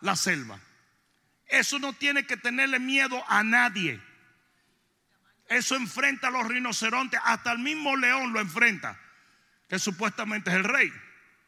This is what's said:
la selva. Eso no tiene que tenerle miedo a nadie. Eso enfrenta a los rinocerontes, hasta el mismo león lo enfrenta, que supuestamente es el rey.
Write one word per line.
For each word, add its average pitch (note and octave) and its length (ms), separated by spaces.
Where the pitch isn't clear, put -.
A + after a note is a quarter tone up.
la F#3+ 120
selva. C3 460
Eso C4+ 320
no C4+ 160
tiene C#4 320
que B3 100
tenerle C4 440
miedo C4 500
a G#3 120
nadie. G#3+ 560
Eso A#3+ 280
enfrenta C4 540
a B3 40
los B3 140
rinocerontes, A#3+ 760
hasta A#3 280
el A#3 80
mismo C#4+ 360
león B3+ 380
lo G#3+ 60
enfrenta, F#3 600
que A2+ 80
supuestamente G#3 720
es F3+ 60
el F#3+ 80
rey. A#3 280